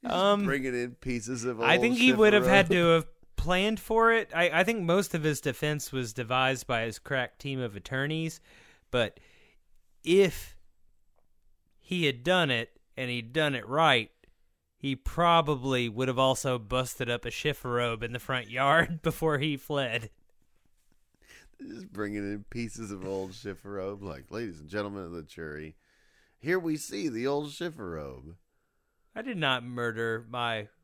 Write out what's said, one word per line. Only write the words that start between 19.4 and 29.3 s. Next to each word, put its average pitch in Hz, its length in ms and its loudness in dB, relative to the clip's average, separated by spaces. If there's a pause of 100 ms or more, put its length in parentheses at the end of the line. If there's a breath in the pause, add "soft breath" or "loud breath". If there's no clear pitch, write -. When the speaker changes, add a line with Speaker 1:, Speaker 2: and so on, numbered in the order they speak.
Speaker 2:
fled. 120 540 -4 (1500 loud breath)
Speaker 1:
Just 196 320 -14
bringing 104 320 -6
in 101 260 -8
pieces 110 400 -8
of 95 160 -10
old 95 280 -6
Schiffer 101 360 -12
robe, 98 320 -8
like, 71 300 -12
"Ladies 98 260 -8
and 76 100 -18
gentlemen 98 360 -6
of 85 80 -12
the 85 100 -10
jury, 78 540 -12 (640)
here 175 180 -2
we 165 180 -4
see 180 320 -8
the 120 200 -4
old 143 240 -4
Schiffer 156 380 -10
robe." 73 440 -12 (800)
Speaker 2:
I 226 80 -10
did 247 140 -8